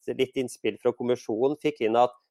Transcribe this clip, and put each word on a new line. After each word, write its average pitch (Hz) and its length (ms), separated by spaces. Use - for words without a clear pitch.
litt 123 300
innspill 117 420
fra 120 160
kommisjonen, 123 640
fikk 147 240
inn 110 140
at 123 160